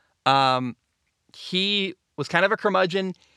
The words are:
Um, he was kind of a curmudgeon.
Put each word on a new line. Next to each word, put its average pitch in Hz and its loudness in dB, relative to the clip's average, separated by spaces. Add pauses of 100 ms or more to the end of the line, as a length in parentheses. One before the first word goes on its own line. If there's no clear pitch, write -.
(260)
Um, 131 2 (580)
he 196 -4 (240)
was 143 -8
kind 175 2
of 202 0
a 220 0
curmudgeon. 185 0 (240)